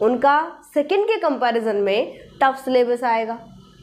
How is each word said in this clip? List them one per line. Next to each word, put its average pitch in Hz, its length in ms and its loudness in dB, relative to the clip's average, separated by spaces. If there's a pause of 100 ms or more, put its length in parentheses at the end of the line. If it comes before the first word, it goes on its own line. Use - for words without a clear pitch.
उनका 277 500 2 (220)
सेकंड 370 320 0
के 453 120 0
कंपैरिजन 233 580 -2
में 202 440 -2 (240)
टफ 269 120 2 (100)
सिलेबस 247 380 0
आएगा। 226 360 -2 (440)